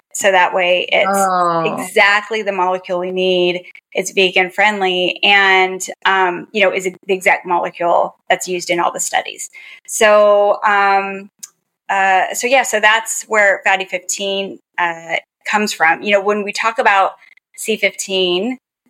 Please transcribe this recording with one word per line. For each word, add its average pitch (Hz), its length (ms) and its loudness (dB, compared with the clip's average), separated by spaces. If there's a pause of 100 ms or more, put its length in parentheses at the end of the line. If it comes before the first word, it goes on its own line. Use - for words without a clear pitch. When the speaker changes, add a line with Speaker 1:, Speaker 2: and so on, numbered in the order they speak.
(140)
Speaker 1:
So - 160 0
that 185 240 2
way 180 380 0
it's 180 200 2
Speaker 2:
Oh. 180 520 2
Speaker 1:
exactly 202 760 0
the 196 100 -2
molecule 185 480 -2
we 185 100 -6
need. 180 540 0 (280)
It's 185 200 -6
vegan 185 380 2
friendly 190 720 0
and, 190 600 2 (220)
um, 185 460 0
you 214 100 -2
know, 190 100 4
is 190 120 -4
the 190 300 -4
exact 185 300 0
molecule 175 720 0 (120)
that's 180 180 -2
used 175 240 -4
in 170 80 -2
all 175 140 0
the - 80 -8
studies. - 500 -6 (380)
So, 208 720 4
um, 196 640 0 (600)
uh, 190 460 0
so 240 120 -4
yeah, 254 160 2
so 233 160 -2
that's 214 460 0
where 202 400 2
Fatty 190 220 0
fifteen, 196 760 -6 (180)
uh, 165 380 -4 (280)
comes 214 280 0
from. 165 300 2
You 208 100 -2
know, 202 100 4
when 208 220 -2
we 202 80 -8
talk 226 260 -4
about 202 360 2 (420)
C 220 200 -4
fifteen, 190 800 -2 (340)